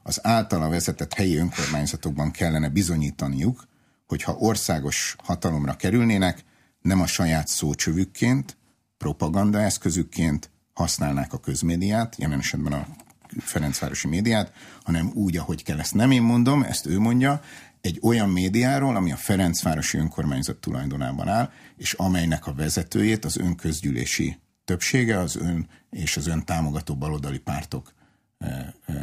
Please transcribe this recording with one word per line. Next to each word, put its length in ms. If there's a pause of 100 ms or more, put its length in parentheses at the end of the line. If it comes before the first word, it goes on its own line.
az 200
általa 460
vezetett 460
helyi 220
önkormányzatokban 920
kellene 380
bizonyítaniuk, 960 (420)
hogyha 320
országos 840
hatalomra 520
kerülnének, 600 (440)
nem 180
a 60
saját 420
szócsövükként, 1080 (420)
propagandaeszközükként 1500 (240)
használnák 580
a 60
közmédiát, 800
jelen 200
esetben 340
a 140 (540)
ferencvárosi 680
médiát, 440 (300)
hanem 320
úgy, 220
ahogy 260
kell. 160
Ezt 160
nem 160
én 120
mondom, 400
ezt 240
ő 120
mondja, 420 (400)
egy 220
olyan 260
médiáról, 680
ami 160
a 40
ferencvárosi 840
önkormányzat 580
tulajdonában 720
áll, 220 (260)
és 160
amelynek 540
a 80
vezetőjét 680
az 120
önközgyűlési 1000 (260)
többsége, 540
az 180
ön 320 (220)
és 260
az 100
ön 180
támogató 500
baloldali 440
pártok, 540 (460)
ö, 80 (400)
ö, 60 (100)